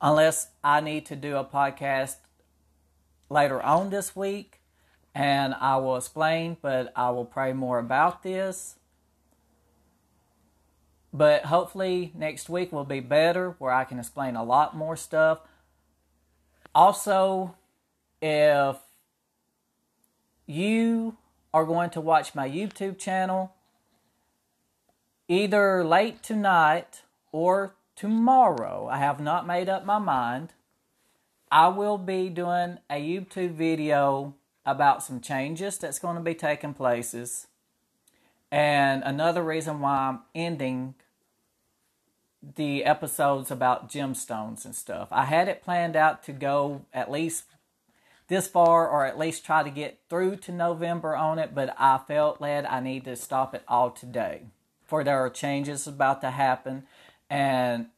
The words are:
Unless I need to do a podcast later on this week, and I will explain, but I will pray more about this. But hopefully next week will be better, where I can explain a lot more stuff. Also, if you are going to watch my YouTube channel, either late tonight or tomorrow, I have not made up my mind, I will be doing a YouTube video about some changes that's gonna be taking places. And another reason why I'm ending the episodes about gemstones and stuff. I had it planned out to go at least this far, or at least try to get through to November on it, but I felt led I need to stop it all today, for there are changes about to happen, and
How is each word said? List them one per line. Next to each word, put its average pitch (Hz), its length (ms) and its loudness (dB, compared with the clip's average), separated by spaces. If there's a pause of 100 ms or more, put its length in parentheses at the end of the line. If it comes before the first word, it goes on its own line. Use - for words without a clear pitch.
Unless 156 500 4 (120)
I 147 180 4
need 151 260 -6
to 151 80 -10
do 139 220 -6
a 135 80 -2
podcast 139 720 -2 (1120)
later 143 340 2
on 165 260 2
this 196 260 -6
week, 196 440 -8 (560)
and 139 400 0
I 135 220 2
will 131 180 0
explain, 160 680 -2
but 131 340 -2
I 123 160 0
will 123 140 -4
pray 131 280 -4
more 127 260 -2
about 135 420 0
this. 190 560 -8 (2250)
But 151 320 4
hopefully 180 680 -2
next 156 360 -8
week 175 240 -4
will 143 100 -4
be 139 160 -6
better, 170 580 2
where 131 140 -2
I 131 140 2
can 131 120 -12
explain 123 380 -6
a 113 80 -4
lot 139 320 2
more 156 220 -6
stuff. 156 420 2 (1400)
Also, 190 800 4 (640)
if 147 560 4 (1700)
you 226 720 0 (360)
are 160 120 4
going 165 260 0
to 165 100 -6
watch 156 340 2
my 135 140 -4
YouTube 190 500 -8
channel, 185 560 -2 (1700)
either 196 560 4
late 190 360 2
tonight 180 840 2 (280)
or 190 440 0 (200)
tomorrow, 202 920 2
I 131 80 -4
have 139 240 0
not 165 260 -2
made 180 220 -2
up 190 160 -2
my 208 140 0
mind, 135 520 -2 (1000)
I 156 200 8
will 202 280 -2
be 185 300 -4
doing 175 520 -4 (100)
a 147 60 -4
YouTube 180 560 -6
video 147 840 0 (320)
about 139 360 4
some 127 200 -10
changes 160 560 -6
that's 147 200 -8
gonna 170 220 -6
be 165 160 -2
taking 147 380 -4
places. 120 720 -4 (1040)
And 143 520 2
another 165 400 0
reason 156 360 -4
why 139 300 0
I'm 127 140 -8 (120)
ending 135 600 -6 (1600)
the 143 280 -2
episodes 143 640 0
about 127 400 0
gemstones 120 760 -8
and - 100 -14
stuff. 92 340 -10
I 131 140 2
had 160 240 2
it - 160 -6
planned 170 320 -2
out 156 280 4
to 147 100 -12
go 143 600 -2
at 123 160 -4
least 160 360 -6 (840)
this 185 200 -2
far, 170 420 6
or 143 160 2
at 127 120 -4
least 156 280 -4
try 156 180 2
to 147 60 -6
get 143 400 -10
through 185 260 0
to 185 160 -14
November 170 640 -2
on 156 240 -2
it, 151 160 -6
but 135 240 -4
I 135 180 6
felt 151 440 0
led 147 240 -2
I 127 160 -4
need 131 240 -8
to 127 100 -10
stop 131 400 -4
it - 120 -12
all 123 220 2
today, 113 580 -8 (360)
for 151 200 -2
there 135 200 2
are 127 60 -2
changes 143 580 -6
about 139 340 0
to 131 100 -4
happen, 131 540 -2 (460)
and 127 680 0